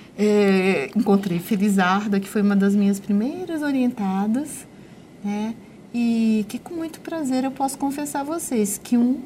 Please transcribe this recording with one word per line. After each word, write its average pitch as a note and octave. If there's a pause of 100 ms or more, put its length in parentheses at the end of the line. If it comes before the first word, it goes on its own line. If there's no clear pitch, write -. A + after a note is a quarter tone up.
(140)
é, G3
encontrei G3
Felizarda, G3
que G3
foi G#3
uma G3+
das G3
minhas G3+
primeiras D4+
orientadas, A#3+ (560)
né, G#3 (360)
e A3+
que B3
com -
muito D#4+
prazer C4
eu C4+
posso C4+
confessar C#4+
a C#4
vocês C4+
que -
um, B3